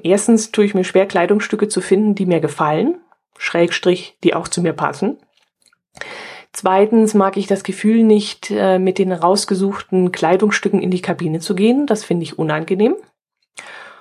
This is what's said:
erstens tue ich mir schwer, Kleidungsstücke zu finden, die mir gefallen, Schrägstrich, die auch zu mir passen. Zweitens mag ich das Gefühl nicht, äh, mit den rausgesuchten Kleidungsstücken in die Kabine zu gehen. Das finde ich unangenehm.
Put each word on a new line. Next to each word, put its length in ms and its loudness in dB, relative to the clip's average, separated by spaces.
erstens 480 2
tue 120 2
ich 100 -2
mir 100 0
schwer, 220 2
Kleidungsstücke 600 0
zu 140 -4
finden, 340 2
die 100 -4
mir 140 2
gefallen, 600 0
Schrägstrich, 840 -2
die 120 2
auch 120 -6
zu 160 -4
mir 120 -2
passen. 440 -4
Zweitens 640 2
mag 220 2
ich 120 -4
das 160 -2
Gefühl 400 2
nicht, 480 2
äh, 260 2
mit 200 0
den 120 0
rausgesuchten 1000 0
Kleidungsstücken 680 0
in 120 -2
die 100 -2
Kabine 380 -4
zu 160 -4
gehen. 300 2
Das 180 -2
finde 180 -2
ich 160 -12
unangenehm. 560 0